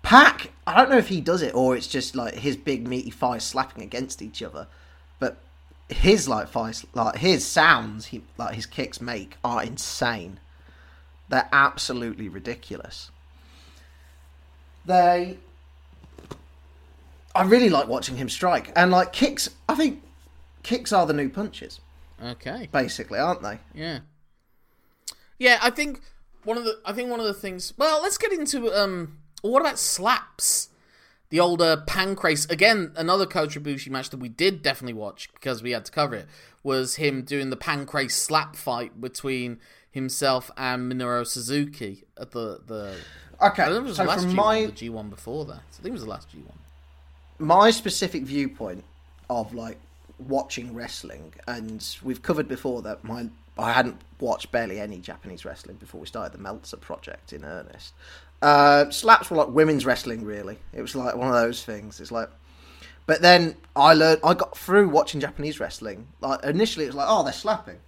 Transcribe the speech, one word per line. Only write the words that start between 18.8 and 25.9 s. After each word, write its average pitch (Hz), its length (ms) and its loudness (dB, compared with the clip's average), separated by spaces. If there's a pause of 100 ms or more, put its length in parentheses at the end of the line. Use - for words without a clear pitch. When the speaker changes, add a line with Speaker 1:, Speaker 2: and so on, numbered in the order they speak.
Speaker 1:
like, 180 220 4
kicks, - 360 0 (200)
I 311 60 0
think 294 280 0 (600)
kicks 247 300 -4
are 180 140 4
the 151 80 0
new 139 160 -2
punches. - 500 -10 (400)
Speaker 2:
Okay. 135 520 -12
Speaker 1:
Basically, 120 480 -4
aren't 175 220 -2
they? 104 180 -10 (120)
Speaker 2:
Yeah. 156 280 -10 (1400)
Yeah, 247 240 6
I 240 80 4
think 294 300 -6 (420)